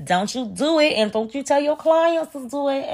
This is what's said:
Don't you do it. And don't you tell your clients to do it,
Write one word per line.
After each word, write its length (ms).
Don't 300
you 120
do 340
it. 140
And 180
don't 240
you 80
tell 160
your 180
clients 540
to 180
do 200
it, 240